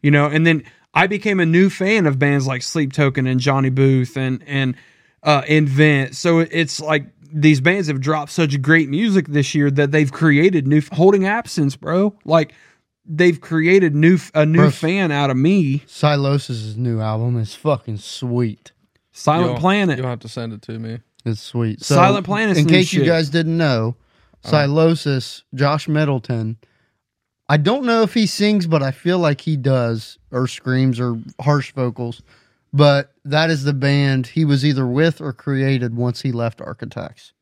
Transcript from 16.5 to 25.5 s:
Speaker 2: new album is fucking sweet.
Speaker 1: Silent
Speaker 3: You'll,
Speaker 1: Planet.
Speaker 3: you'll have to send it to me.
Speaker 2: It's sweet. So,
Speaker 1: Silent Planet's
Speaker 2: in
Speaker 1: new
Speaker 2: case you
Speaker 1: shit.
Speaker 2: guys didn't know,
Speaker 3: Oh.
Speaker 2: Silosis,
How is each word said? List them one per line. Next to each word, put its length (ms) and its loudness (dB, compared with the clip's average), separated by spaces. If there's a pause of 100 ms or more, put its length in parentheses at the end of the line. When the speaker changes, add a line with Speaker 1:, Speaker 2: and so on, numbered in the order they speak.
Speaker 2:
new 240 -2
album 400 -2
is 160 -6
fucking 440 -4
sweet. 760 -6 (400)
Speaker 1:
Silent 380 -2
Speaker 3:
You'll, 80 -6
Speaker 1:
Planet. 380 0
Speaker 3:
you'll 100 -6
have 120 -8
to 80 -18
send 240 -10
it 120 -16
to 140 -12
me. 220 -12 (240)
Speaker 2:
It's 180 -6
sweet. 420 -4
So, 120 0
Speaker 1:
Silent 300 4
Planet's 340 0
Speaker 2:
in 60 4
Speaker 1:
new 80 2
Speaker 2:
case 180 4
you 100 0
Speaker 1:
shit. 60 2
Speaker 2:
guys 220 0
didn't 280 -2
know, 380 0 (480)
Speaker 3:
Oh. 60 -16
Speaker 2:
Silosis, 960 0 (120)